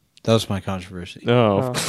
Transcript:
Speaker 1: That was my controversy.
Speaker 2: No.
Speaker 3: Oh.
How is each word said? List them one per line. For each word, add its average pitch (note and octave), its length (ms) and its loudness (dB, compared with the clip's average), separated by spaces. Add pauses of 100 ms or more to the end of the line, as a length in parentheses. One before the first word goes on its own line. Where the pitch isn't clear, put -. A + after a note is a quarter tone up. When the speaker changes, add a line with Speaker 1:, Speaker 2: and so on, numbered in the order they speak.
(240)
Speaker 1:
That A2+ 100 2
was A2 160 0
my F#2+ 120 -2
controversy. F#2 640 -10
Speaker 2:
No. A2+ 340 4
Speaker 3:
Oh. B2+ 60 0 (240)